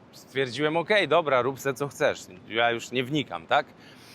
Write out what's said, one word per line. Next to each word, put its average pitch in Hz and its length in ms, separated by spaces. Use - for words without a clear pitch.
stwierdziłem: 135 640
"Okej, 175 300
dobra, 143 340
rób 131 180
se 139 140
co 143 140
chcesz, 123 320
ja 117 240
już 113 200
nie 127 120
wnikam", 120 440
tak? 139 180